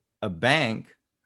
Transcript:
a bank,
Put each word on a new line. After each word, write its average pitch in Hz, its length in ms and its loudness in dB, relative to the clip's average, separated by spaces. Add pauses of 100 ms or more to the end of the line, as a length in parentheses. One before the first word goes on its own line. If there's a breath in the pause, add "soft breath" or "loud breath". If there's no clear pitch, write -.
(220)
a 107 80 -4
bank, 117 640 0 (320)